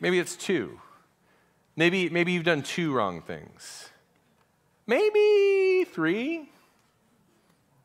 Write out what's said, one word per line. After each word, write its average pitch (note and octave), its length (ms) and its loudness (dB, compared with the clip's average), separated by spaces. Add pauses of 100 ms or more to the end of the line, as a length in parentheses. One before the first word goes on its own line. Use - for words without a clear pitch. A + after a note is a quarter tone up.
maybe F3+ 180 0
it's - 160 -6
two. G#2 440 -4 (1000)
Maybe, E3+ 320 2
maybe E3+ 220 0
you've F3 120 -2
done D#3+ 180 2
two D#3+ 320 -4
wrong F#2+ 280 -2
things. - 680 -16 (1000)
Maybe G4 1040 4
three. B3 580 -4 (1400)